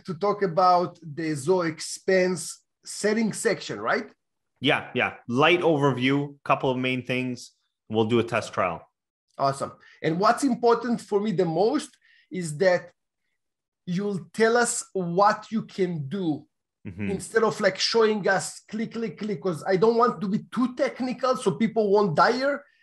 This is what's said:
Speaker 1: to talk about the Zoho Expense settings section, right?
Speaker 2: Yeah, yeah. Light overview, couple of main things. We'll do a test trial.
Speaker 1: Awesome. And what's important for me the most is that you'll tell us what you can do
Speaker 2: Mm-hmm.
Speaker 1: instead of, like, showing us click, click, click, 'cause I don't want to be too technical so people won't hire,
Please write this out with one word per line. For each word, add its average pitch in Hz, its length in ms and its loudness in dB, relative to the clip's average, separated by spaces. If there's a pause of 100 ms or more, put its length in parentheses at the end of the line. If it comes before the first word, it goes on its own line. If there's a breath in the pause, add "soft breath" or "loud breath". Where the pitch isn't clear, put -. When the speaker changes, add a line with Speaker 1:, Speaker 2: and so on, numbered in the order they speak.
Speaker 1:
to 190 80 -8
talk 202 300 -2
about 180 580 2
the 156 300 -8
Zoho 165 360 0
Expense 185 920 -2 (240)
settings 214 540 -2
section, 151 420 -4
right? - 300 -4 (500)
Speaker 2:
Yeah, 127 320 0
yeah. 110 220 -2 (120)
Light 156 340 4
overview, 143 760 0 (100)
couple 139 240 0
of 127 80 0
main 127 260 -4
things. 127 500 -6 (360)
We'll 110 160 2
do 117 140 2
a 107 40 2
test 113 300 -4
trial. 87 340 -2 (520)
Speaker 1:
Awesome. 135 320 -2 (320 soft breath)
And 165 160 0
what's 226 240 2
important 233 580 2
for 202 180 0
me 214 120 -2
the 175 140 2
most 196 440 0 (400 soft breath)
is 170 300 -8
that 180 320 2 (960)
you'll 196 320 -2 (160)
tell 226 200 4
us 233 380 0
what 190 580 2
you 220 120 -4
can 175 440 -4
do 165 380 -4 (420)
Speaker 2:
Mm-hmm. 196 240 -6
Speaker 1:
instead 214 320 0
of, 214 160 0
like, 196 180 2
showing 214 520 2
us 180 400 -2
click, 220 240 -6
click, 226 260 -6
click, 208 220 -6
'cause 175 260 -4
I 196 80 2
don't 220 220 4
want 226 240 2
to 165 80 -4
be - 200 -2
too 247 260 -2
technical 254 600 -2
so - 160 -2
people 214 400 0
won't 202 260 4
hire, 254 460 2 (200 soft breath)